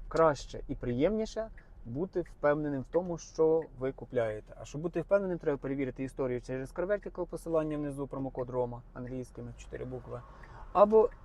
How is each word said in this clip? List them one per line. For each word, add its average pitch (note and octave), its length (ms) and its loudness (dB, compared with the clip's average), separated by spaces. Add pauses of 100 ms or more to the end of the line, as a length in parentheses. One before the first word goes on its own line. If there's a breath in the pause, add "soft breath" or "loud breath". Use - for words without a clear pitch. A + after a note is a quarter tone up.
краще D3+ 600 4
і C3 80 -4
приємніше G#3 720 0 (380 soft breath)
бути E3 360 -4
впевненим D3 600 0
в A#2+ 100 -8
тому, E3+ 260 0
що D#3+ 460 4 (160)
ви C3 120 0
купляєте. A2+ 720 -4
А A2+ 40 -14
щоб C#3+ 160 -8
бути E3+ 200 -2
впевненим, F#3+ 360 2
треба D3 200 0
перевірити C3+ 460 -4
історію B2 380 -2
через C3 320 -6
Car F3+ 140 -2
Vertical, G3 380 -2
посилання D#3 520 -2
внизу, C#3+ 300 -4
промокод C3 420 -6
рома A#2+ 320 -2 (120)
англійськими, B2 640 -10
чотири B2 280 -10
букви, B2 360 -10 (520 loud breath)
або, G#3+ 360 8 (160)